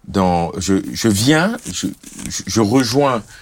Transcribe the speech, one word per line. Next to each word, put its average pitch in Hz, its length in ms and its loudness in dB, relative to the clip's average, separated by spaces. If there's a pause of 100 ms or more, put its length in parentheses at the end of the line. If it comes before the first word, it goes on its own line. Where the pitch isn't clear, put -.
dans, 90 500 0
je, 98 180 0 (180)
je - 160 0
viens, 156 480 2 (140)
je, - 160 -6 (420)
je, - 180 -8
je 101 140 0
rejoins, 123 600 2 (200)